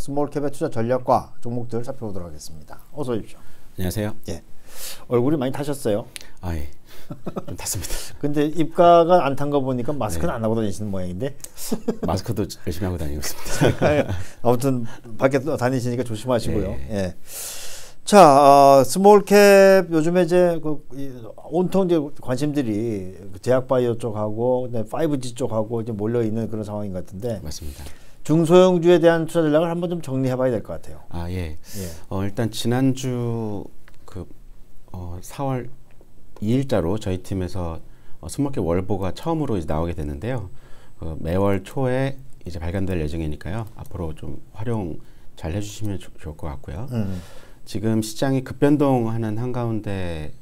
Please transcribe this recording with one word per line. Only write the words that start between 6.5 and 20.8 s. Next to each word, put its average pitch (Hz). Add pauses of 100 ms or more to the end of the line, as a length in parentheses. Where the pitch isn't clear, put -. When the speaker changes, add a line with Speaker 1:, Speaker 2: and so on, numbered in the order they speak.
Speaker 2:
예. - (760)
좀 175
탔습니다. - (140)
<laughs> -
Speaker 1:
근데 147
입가가 170
안 139
탄 139
거 143
보니까 131
마스크는 107
Speaker 2:
네. -
Speaker 1:
안 117
하고 110
다니시는 104
모양인데? 95 (340)
Speaker 2:
<laughs> 226
마스크도 101 (200)
열심히 95
하고 90
다니고 76
있습니다. - (160)
Speaker 1:
<laughs> -
아무튼 123 (340)
밖에 131
다니시니까 123
조심하시고요. 110
Speaker 2:
예. 104
Speaker 1:
예. 95 (880)
자, 139
어, 135
스몰캡 196
요즘에 170
이제 175
그, 147 (120)